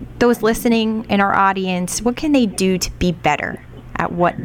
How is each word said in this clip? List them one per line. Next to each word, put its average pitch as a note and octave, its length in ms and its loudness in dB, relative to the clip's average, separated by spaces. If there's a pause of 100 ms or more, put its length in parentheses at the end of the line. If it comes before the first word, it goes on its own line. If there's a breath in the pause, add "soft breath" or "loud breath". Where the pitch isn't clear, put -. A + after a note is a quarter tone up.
(200)
those A#3 240 4
listening A3 640 0
in G3+ 140 2
our G3 120 2
audience, F#3+ 680 0
what A#3+ 160 -2
can D4+ 160 0
they C4 120 6
do F#3 320 0
to - 220 -4
be F3+ 140 0
better - 480 -2 (380)
at E3+ 120 -4
what F3 340 0